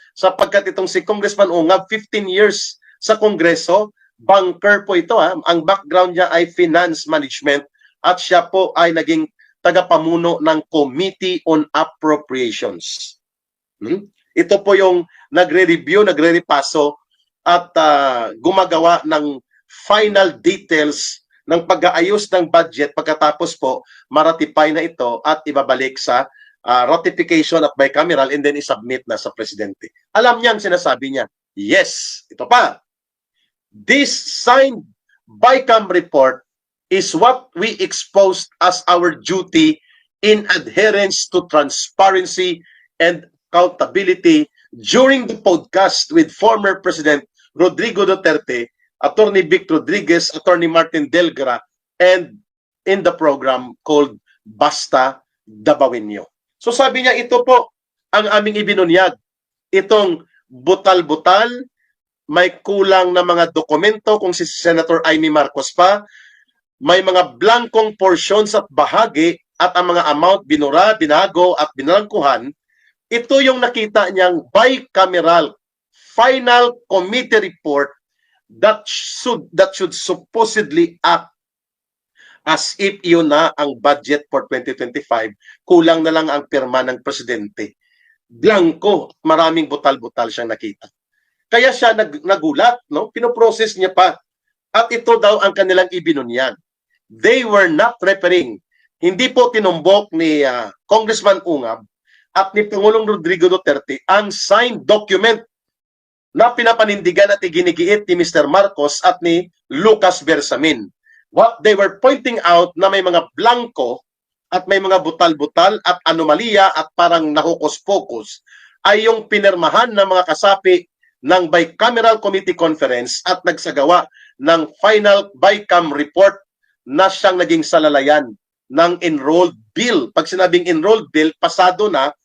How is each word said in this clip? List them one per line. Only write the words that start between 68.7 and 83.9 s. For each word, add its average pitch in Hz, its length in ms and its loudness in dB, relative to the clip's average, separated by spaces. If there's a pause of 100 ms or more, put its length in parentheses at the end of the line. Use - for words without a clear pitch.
at 180 160 0
ang 180 160 0
mga 170 160 0
amount 175 380 2
binura, 151 500 2
binago 170 560 2
at 151 240 -4
binalangkuhan, 165 720 -2 (560)
ito 240 320 -2
yung 254 240 0
nakita 214 480 -2
niyang 180 400 0
bicameral 185 1040 2 (380)
final 240 800 0 (160)
committee 208 480 0
report 143 560 -4 (560)
that 208 400 0
should, - 640 -8
that 180 240 2
should 185 160 -6
supposedly 180 1120 -4
act 170 240 -2 (1120)
as - 400 -2
if 196 240 -2
yun 170 240 4
na 156 240 2
ang 139 240 -4
budget 143 480 -2